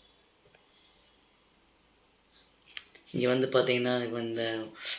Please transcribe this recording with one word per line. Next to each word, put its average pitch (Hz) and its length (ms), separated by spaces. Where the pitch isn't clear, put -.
இங்க 123 160
வந்து 131 200
பார்த்தீங்கன்னா, 123 560
இப்ப 117 180
இந்த 113 220